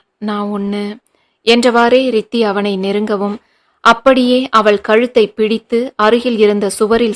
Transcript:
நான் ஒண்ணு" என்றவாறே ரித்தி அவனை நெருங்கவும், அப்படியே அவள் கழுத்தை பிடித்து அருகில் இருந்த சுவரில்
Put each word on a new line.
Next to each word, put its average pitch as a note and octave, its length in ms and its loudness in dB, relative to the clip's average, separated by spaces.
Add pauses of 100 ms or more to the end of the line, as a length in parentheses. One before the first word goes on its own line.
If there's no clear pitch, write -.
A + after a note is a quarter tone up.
(180)
நான் G#3 300 -6
ஒண்ணு" G#3 500 -6 (460)
என்றவாறே A#3+ 680 2
ரித்தி A3+ 320 -2
அவனை G3+ 360 -2
நெருங்கவும், G3+ 580 -4 (440)
அப்படியே B3+ 680 2
அவள் G#3 320 2
கழுத்தை A3+ 460 0
பிடித்து A3+ 680 -4
அருகில் A#3 420 0
இருந்த G#3 320 2
சுவரில் A3 460 -2